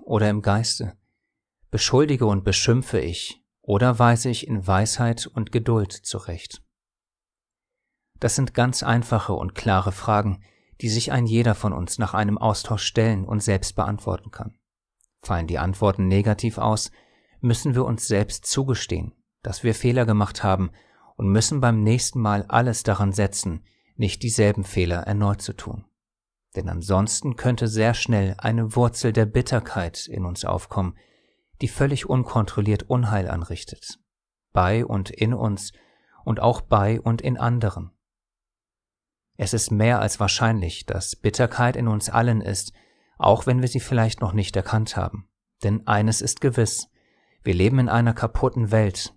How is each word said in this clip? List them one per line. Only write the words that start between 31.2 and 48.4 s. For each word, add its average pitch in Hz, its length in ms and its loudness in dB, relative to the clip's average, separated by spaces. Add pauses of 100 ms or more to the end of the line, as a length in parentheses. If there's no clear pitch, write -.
die 123 80 -2
völlig 139 380 -2
unkontrolliert 107 800 0
Unheil 104 440 0
anrichtet, - 720 -8 (520)
bei 98 320 2
und 98 260 -4
in 117 240 0
uns 107 380 -4 (520)
und 113 160 -2
auch 117 200 2
bei 107 400 2
und 117 220 0
in 127 160 -2
anderen. 110 540 -2 (1400)
Es - 160 -2
ist 113 200 0
mehr 107 280 4
als 104 200 -2
wahrscheinlich, 104 680 0
dass - 300 -6
Bitterkeit 120 580 0
in 117 140 -2
uns 104 200 -2
allen 113 320 2
ist, - 320 -6 (460)
auch - 280 4
wenn 127 160 2
wir 127 60 0
sie 123 120 -2
vielleicht 113 400 0
noch 95 120 -2
nicht 101 220 -2
erkannt 110 420 -2
haben. 92 320 -6 (360)
Denn 107 240 0
eines 107 340 2
ist - 180 -4
gewiss, 117 480 0 (540)
wir 95 120 0
leben 113 260 4
in 123 80 2
einer 117 260 4
kaputten 117 560 0